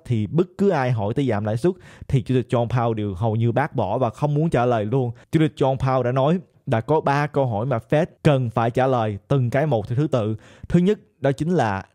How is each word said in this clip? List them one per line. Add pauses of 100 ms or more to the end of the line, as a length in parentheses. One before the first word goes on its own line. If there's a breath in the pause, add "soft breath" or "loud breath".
thì
bất (120)
cứ
ai
hỏi
tới
giảm
lãi
suất (360 loud breath)
thì
Chủ
tịch
John
Powell
đều
hầu
như
bác
bỏ
và
không
muốn
trả
lời
luôn. (220 loud breath)
Chủ
tịch
John
Powell
đã
nói (280)
đã
có
ba
câu
hỏi
mà (120)
Fed (160)
cần
phải
trả
lời (100)
từng
cái
một
theo
thứ
tự. (320 loud breath)
Thứ
nhất, (220)
đó
chính
là (100)